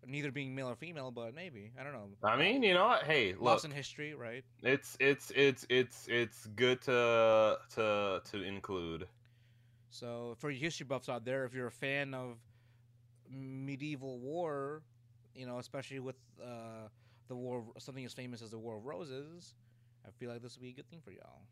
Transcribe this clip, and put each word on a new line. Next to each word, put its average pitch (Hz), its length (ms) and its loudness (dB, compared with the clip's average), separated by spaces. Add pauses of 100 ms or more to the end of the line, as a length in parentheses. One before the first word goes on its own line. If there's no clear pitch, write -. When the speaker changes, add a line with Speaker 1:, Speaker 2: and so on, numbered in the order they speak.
Speaker 1:
neither 143 260 -6
being 131 220 -6
male 131 140 -6
or 123 80 -4
female, 151 360 -10
but 117 220 -8
maybe. 131 460 -12
I 131 40 -10
don't 143 100 -10
know. 104 160 -12 (140)
Speaker 2:
I 107 120 6
mean, 196 280 6
you 196 100 8
know 180 140 8
what? 240 160 6
Hey, 131 300 6
Speaker 1:
Lost 117 300 6
Speaker 2:
look. 151 80 -8
Speaker 1:
in 143 60 -8
history, 147 360 -8
right? 127 300 -10 (180)
Speaker 2:
It's, 135 380 2
it's, 135 360 4
it's, 135 340 4
it's, 127 400 2
it's 117 460 0
good 123 260 4
to, 113 760 6 (180)
to, 104 460 2 (100)
to 101 120 -6
include. 90 640 -6 (840)
Speaker 1:
So, 120 480 -10
for 151 100 -6
you 135 100 -6
history 156 260 -6
buffs 127 220 -4
out 120 160 -4
there, 131 220 -2
if 123 80 -8
you're 127 140 -6
a 120 40 -8
fan 139 420 -4
of 127 240 -10 (920)
medieval 135 880 -8
war, 147 640 -6 (540)
you 127 100 -14
know, 123 140 -8
especially 135 400 -10
with, 127 180 -10 (260)
uh, 113 460 -14 (400)
the 127 60 -10
War 123 280 -6 (120)
of, 120 60 -18
something 135 220 -12
as 120 100 -12
famous 123 280 -12
as 110 100 -14
the 113 60 -12
War 113 180 -8
of 107 100 -12
Roses, 151 680 -12 (520)
I 101 60 -20
feel 120 180 -12
like 117 120 -10
this 120 140 -16
would 127 80 -18
be 127 60 -12
a 127 40 -18
good 127 160 -20
thing 170 120 -20
for - 100 -20
y'all. - 400 -20